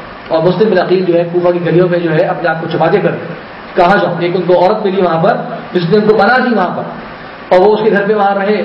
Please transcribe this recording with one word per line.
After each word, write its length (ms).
اور 160
مسلم 260
بن 80
عقیل 280
جو 80
ہے 100
کوفہ 180
کی 140
گلیوں 240
میں 100
جو 140
ہے 60
اپنے 300
آپ 120
کو 100
چھپاتے 280
کر 120
کہاں 280
جاؤ۔ 160
ایک 160
ان 120
کو 180
عورت 200
ملی 160
وہاں 200
پر 160
جس 160
نے 80
ان 100
کو 100
پناہ 200
دی 60
وہاں 220
پر، 60
اور 180
وہ 60
اس 100
کے 80
گھر 160
پہ 60
وہاں 220
رہے، 300